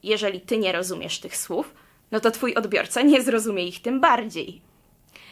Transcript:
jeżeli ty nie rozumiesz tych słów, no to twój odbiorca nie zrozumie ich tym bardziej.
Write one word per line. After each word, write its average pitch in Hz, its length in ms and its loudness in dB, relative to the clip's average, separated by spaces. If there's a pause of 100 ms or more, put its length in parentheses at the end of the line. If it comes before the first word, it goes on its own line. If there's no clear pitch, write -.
jeżeli 202 380 -2
ty 220 180 -2
nie 190 140 0
rozumiesz 175 480 -4
tych - 160 -12
słów, - 380 -6 (360)
no 214 100 0
to 226 100 2
twój 233 240 -4
odbiorca 214 480 0
nie 277 200 8
zrozumie 214 440 0
ich 175 160 -12
tym 254 180 -2
bardziej. 226 600 0 (720)